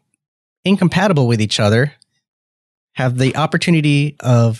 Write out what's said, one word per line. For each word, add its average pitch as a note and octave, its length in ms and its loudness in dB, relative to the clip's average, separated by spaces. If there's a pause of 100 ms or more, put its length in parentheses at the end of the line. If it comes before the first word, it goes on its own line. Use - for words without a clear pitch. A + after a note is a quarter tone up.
(640)
incompatible F3+ 600 0
with A#2 140 0
each G#2+ 180 -2
other, A#2 360 0 (1000)
have B2+ 220 -2
the C3 200 -2
opportunity D3 840 0
of A#2 400 0